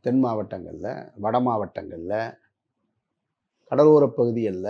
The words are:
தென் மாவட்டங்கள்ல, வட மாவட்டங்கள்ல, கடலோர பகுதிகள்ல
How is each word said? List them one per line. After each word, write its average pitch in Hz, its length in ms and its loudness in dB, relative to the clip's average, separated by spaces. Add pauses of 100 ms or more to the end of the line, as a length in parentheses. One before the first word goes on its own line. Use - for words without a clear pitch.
தென் 131 200 2
மாவட்டங்கள்ல, 98 640 -6 (280)
வட 110 240 0
மாவட்டங்கள்ல, 95 760 -4 (1600)
கடலோர 147 360 6 (100)
பகுதிகள்ல 110 540 -2